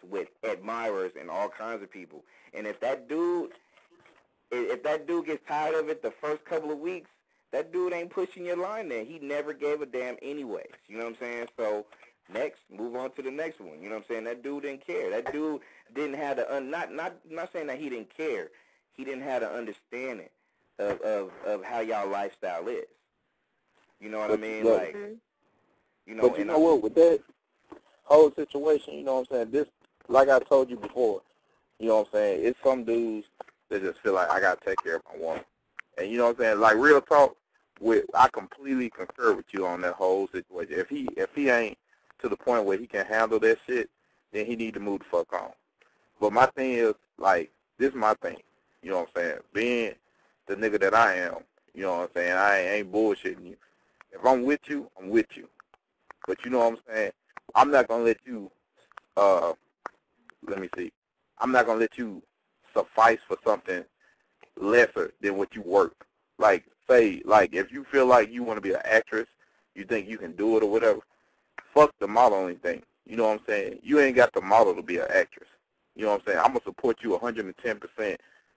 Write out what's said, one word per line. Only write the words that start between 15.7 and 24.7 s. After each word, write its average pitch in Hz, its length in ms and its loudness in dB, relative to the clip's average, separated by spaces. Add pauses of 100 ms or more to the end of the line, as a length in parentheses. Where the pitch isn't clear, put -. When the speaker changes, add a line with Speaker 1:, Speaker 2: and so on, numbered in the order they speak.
Speaker 1:
didn't 139 220 -8
have 139 220 -6
the 120 160 -4
un-, 135 180 -8
not, 160 220 -8
not, 170 200 -10 (160)
not 165 240 -12
saying 156 140 -10
that 135 120 -10
he 151 100 -10
didn't 117 260 -12
care. 117 340 -6 (440)
He 131 120 -14
didn't 131 180 -10
have 127 180 -4
the 98 100 -6
understanding 113 800 -12 (500)
of, 101 220 -4
of, 101 280 -4 (160)
of 101 180 -6
how 117 180 -6
y'all 107 280 -4
lifestyle 95 580 -8
is. 117 180 -8 (1120)
You 107 100 -16
know 110 100 -8
what 107 120 -2
I - 20 0
Speaker 2:
But 107 80 0
Speaker 1:
mean? 110 220 -8
Speaker 2:
look, 110 180 4